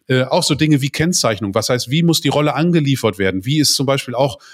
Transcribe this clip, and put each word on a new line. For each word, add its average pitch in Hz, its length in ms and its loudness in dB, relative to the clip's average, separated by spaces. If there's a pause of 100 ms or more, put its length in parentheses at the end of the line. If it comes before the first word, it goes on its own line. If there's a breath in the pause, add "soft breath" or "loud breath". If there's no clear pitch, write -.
Äh, 131 160 2
auch 151 200 0
so 151 120 0
Dinge 151 260 2
wie 143 80 -2
Kennzeichnung, 117 640 -2
was 107 120 0
heißt, 123 240 -2
wie 165 120 2
muss 165 180 2
die 139 80 0
Rolle 143 240 2
angeliefert 139 640 0
werden? 95 260 -2
Wie 147 160 -2
ist - 160 2
zum 139 100 -2
Beispiel 135 300 -2
auch 131 220 0 (160 loud breath)